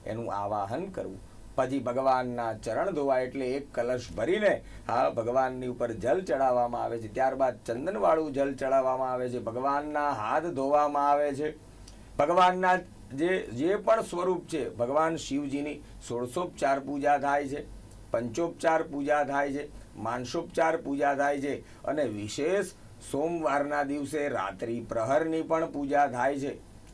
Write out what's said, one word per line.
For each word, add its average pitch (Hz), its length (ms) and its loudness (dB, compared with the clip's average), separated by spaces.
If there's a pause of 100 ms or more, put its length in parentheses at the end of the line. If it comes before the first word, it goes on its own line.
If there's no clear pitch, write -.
એનું 110 280 -4
આવાહન 104 520 -2
કરવું. 98 340 -8 (360)
પછી 131 240 0
ભગવાનના 123 760 0
ચરણ 113 360 -2
ધોવા, 139 300 2
એટલે 127 280 -2
એક 139 280 -4
કલશ 123 320 -2 (100)
ભરીને, 175 440 2 (260)
હા, 127 220 2
ભગવાનની 127 580 0
ઉપર 120 240 -2
જલ 120 300 0
ચડાવવામાં 123 640 2
આવે 113 160 -4
છે. 107 140 -10
ત્યારબાદ 127 520 2
ચંદનવાળું 160 680 0
જલ 139 220 0
ચડાવવામાં 131 560 2
આવે 127 180 -2
છે, 123 100 -4
ભગવાનના 143 680 0
હાથ 127 340 0
ધોવામાં 143 680 2
આવે 147 240 4
છે. 151 200 -4 (640)
ભગવાનના 180 600 6 (340)
જે, 175 400 0
જે 165 220 2
પણ 220 260 4
સ્વરૂપ 175 460 -2
છે, 127 220 -2
ભગવાન 147 460 2
શિવજીની 143 680 -4 (260)
ષોડશોપચાર 139 720 0
પૂજા 143 380 2
થાય 143 300 2
છે, 143 180 -6 (460)
પંચોપચાર 160 720 2
પૂજા 143 400 2
થાય 139 300 0
છે, - 440 -10
માનસોપચાર 160 800 0
પૂજા 139 380 0
થાય 143 260 0
છે, - 420 -6
અને 147 200 0
વિશેષ 139 640 -2 (460)
સોમવારના 147 720 0
દિવસે 143 460 -2
રાત્રિ 117 600 -4
પ્રહરની 151 520 2
પણ 160 300 0
પૂજા 143 360 2
થાય 131 320 0
છે. 139 180 -4 (360)